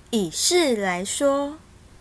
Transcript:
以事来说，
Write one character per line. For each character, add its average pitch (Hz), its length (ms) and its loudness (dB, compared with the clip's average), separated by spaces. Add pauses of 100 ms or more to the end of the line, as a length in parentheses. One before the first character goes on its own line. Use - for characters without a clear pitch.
以 190 220 0
事 320 440 2
来 190 300 -2
说， 285 520 -2 (440)